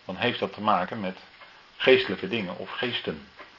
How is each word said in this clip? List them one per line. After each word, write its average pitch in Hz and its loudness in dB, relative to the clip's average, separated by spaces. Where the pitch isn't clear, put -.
dan 95 -8
heeft 113 0
dat 98 -2
te 101 -10
maken 104 2
met 95 -6
geestelijke - 4
dingen 98 -4
of 95 -10
geesten. 117 -4